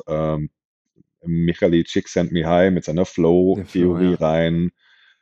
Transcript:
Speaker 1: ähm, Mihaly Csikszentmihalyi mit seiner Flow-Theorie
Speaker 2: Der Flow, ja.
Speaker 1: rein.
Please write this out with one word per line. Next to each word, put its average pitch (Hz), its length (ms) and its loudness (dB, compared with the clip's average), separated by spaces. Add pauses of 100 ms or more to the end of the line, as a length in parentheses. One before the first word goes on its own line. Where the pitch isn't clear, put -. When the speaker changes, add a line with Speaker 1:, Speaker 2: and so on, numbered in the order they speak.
Speaker 1:
ähm, 78 420 -4 (760)
Mihaly 85 600 0
Csikszentmihalyi 87 880 0
mit 87 120 -2
seiner 85 220 -2
Flow-Theorie 90 1040 2
Speaker 2:
Der 87 80 0
Flow, 82 80 -2
ja. 78 60 2
Speaker 1:
rein. 82 400 0 (500)